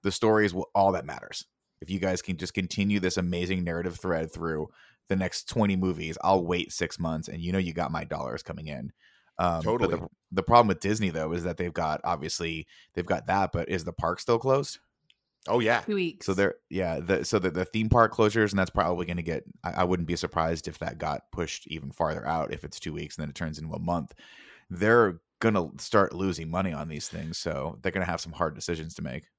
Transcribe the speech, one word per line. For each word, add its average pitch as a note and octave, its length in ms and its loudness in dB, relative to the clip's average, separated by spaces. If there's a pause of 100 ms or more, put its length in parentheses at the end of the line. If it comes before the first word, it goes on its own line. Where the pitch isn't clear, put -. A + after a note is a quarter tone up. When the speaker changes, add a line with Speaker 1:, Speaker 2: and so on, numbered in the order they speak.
Speaker 1:
the G2 100 2
story G#2+ 340 6
is F2+ 60 2
wh-, F#2 220 -4
all G2 180 6
that D2+ 140 -4
matters. - 400 -10 (340)
If - 100 -12
you F#2+ 80 -2
guys F#2 240 0
can F2+ 140 -4
just F2+ 180 -8
continue G2+ 460 0
this F#2 160 0
amazing F2+ 480 0
narrative E2+ 340 -4
thread E2 320 -2
through D#2+ 380 -4 (400)
the F#2+ 80 2
next - 320 -2
twenty G2+ 260 2
movies, E2 480 -2
I'll F#2 220 6
wait F2+ 280 0
six - 280 -4
months, D#2+ 260 -2
and E2+ 140 -10
you F2 100 -2
know F#2+ 80 2
you E2+ 140 0
got E2 180 -2
my D#2 140 -4
dollars C#2 400 -6
coming D#2+ 240 -10
in." C2+ 240 -8 (460)
Um, E2+ 240 2
Speaker 2:
Totally. G#2+ 300 2
Speaker 1:
but F2 80 -2
the, - 80 -10 (240)
the F#2+ 100 2
problem A#2 260 8
with - 120 2
Disney, G#2 280 2
though, D#2+ 240 -2
is E2+ 120 -2
that E2+ 120 -4
they've F2 160 -4
got, D#2 320 0
obviously, D#2+ 640 -4 (260)
they've F2+ 140 -4
got F2 220 0
that, F#2+ 240 2
but - 180 -2
is F2 140 -2
the E2+ 80 -6
park E2+ 280 -2
still A#2 180 2
closed? C3+ 420 0 (680)
Speaker 2:
Oh, A#2 120 4
yeah. A2+ 200 4
Speaker 3:
Two G#3+ 140 -4
weeks. F3+ 320 -2
Speaker 1:
So G2 80 0
they're, G2 220 2 (120)
yeah, E2 320 -2
the, E2+ 240 2
so A2 140 2
the, F2+ 120 2
the F2+ 140 -2
theme A2 240 -2
park A2+ 240 6
closures, G#2+ 380 4
and G2 80 0
that's F#2+ 100 2
probably F2 380 0
gonna F2 160 -4
get, D#2+ 220 -4 (200)
I, F#2 60 -4
I F#2 140 0
wouldn't F2 240 0
be E2+ 80 0
surprised E2 520 -2
if D#2 120 -12
that D#2+ 180 -6
got D2 240 -4 (100)
pushed - 360 -6
even D2 220 -8
farther D#2 360 -2
out, D#2+ 260 0
if D#2 120 -8
it's - 140 -12
two D#2 140 -8
weeks D2+ 240 -8
and E2 60 -6
then D2+ 80 -6
it C#2 40 -16
turns D#2 240 -6
into D#2 140 -8
a D#2+ 60 -6
month. E2+ 340 -2 (560)
They're G2+ 540 4 (180)
gonna G#2 380 2
start - 340 4
losing E2 380 -2
money F2+ 240 0
on D2+ 140 -6
these D2 200 -8
things, E2 300 -8
so D2+ 420 -4
they're F#2 120 -2
gonna F#2+ 120 0
have E2+ 160 -2
some E2+ 120 -10
hard D2+ 220 0
decisions D#2+ 420 -6
to - 60 -10
make. C#2 220 -8 (140)